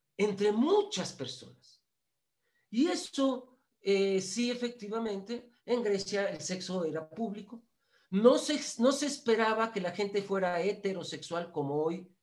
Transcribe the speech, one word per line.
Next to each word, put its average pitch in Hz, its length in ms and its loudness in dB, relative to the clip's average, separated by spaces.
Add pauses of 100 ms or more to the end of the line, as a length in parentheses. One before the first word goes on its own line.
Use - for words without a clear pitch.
(160)
entre 202 360 2
muchas 285 600 2
personas. - 680 -14 (880)
Y 254 160 4
eso, 269 720 0 (220)
eh, 196 400 2
sí, 240 320 0
efectivamente, 226 1000 -6 (140)
en 233 180 0
Grecia 196 480 0
el 156 100 -8
sexo 185 440 -4
era 156 260 -4
público. 214 540 -8 (460)
No 233 280 8
se, 302 220 -2 (200)
no 254 120 6
se 285 140 -2
esperaba 220 680 0
que 202 80 -4
la 175 100 -2
gente 202 320 -2
fuera 185 400 0
heterosexual 175 880 -4
como 147 320 -2
hoy 175 260 -4 (140)